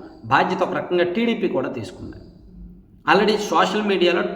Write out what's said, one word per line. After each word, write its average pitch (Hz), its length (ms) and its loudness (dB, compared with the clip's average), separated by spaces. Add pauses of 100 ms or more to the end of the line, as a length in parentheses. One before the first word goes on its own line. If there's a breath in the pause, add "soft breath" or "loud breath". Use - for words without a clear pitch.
(260 loud breath)
బాధ్యత 185 380 2
ఒక 165 100 -2
రకంగా 175 300 0
టీడీపీ 226 440 0
కూడా 131 220 -2
తీసుకుంది. - 480 -12 (960)
Already 208 240 4
సోషల్ 185 460 0
మీడియాలో 175 380 2 (140)